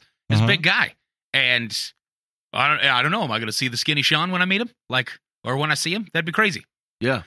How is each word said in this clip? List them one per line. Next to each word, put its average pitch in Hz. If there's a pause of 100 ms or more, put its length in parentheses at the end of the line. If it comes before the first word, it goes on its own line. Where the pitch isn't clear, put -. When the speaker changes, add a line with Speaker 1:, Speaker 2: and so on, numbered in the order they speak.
(280)
Speaker 1:
He's 110
Speaker 2:
Uh-huh. 110
Speaker 1:
a 117
big 190
guy, 190 (400)
and 123 (760)
I 131
don't, 147
I 127
don't 147
know. 214
Am 120
I 107
gonna 110
see -
the 120
skinny 147
Sean 160
when 180
I -
meet 190
him? 240 (180)
Like, 127 (340)
or 127
when 151
I -
see 165
him? 202
That'd 160
be 170
crazy. 202 (360)
Speaker 3:
Yeah. 120